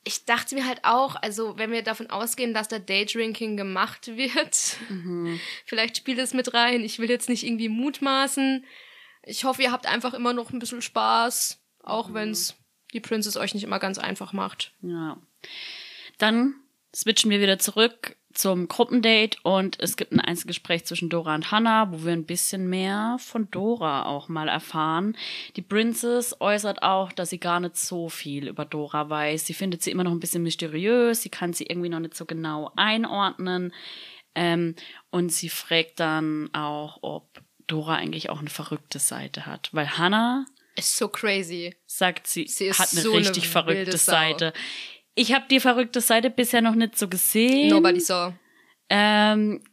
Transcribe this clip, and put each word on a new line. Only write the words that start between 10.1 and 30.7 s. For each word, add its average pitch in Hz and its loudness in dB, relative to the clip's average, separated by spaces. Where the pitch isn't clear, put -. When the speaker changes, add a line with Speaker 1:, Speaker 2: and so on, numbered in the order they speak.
Speaker 1:
immer 240 -2
noch 233 -6
ein 247 -8
bisschen 240 -8
Spaß, 226 0
auch 220 -4
Speaker 2:
Mhm. - -12
Speaker 1:
wenn's 214 -4
die 226 -6
Princess 214 -2
euch - -4
nicht 202 -6
immer 202 -4
ganz 190 -4
einfach - -6
macht. 196 -6
Speaker 2:
Ja. 165 -8
Dann 233 4
switchen 220 2
wir 202 6
wieder 190 4
zurück - 2
zum 180 0
Gruppendate 220 4
und 190 2
es - -2
gibt - -6
ein - 6
Einzelgespräch 170 -2
zwischen 170 -4
Dora 160 -2
und 156 -4
Hannah, 220 4
wo 160 -8
wir 170 0
ein 165 -2
bisschen 185 -2
mehr 202 -2
von 220 -4
Dora 185 0
auch 143 -4
mal 156 -4
erfahren. 160 0
Die 196 -8
Princess 233 0
äußert 208 0
auch, 190 2
dass 175 -4
sie 180 -8
gar 175 0
nicht 175 -4
so 170 -4
viel 143 -6
über 147 -6
Dora 151 -4
weiß. 151 0
Sie 165 -6
findet 180 -4
sie - -2
immer 180 0
noch 175 2
ein 170 0
bisschen 170 -2
mysteriös, 202 2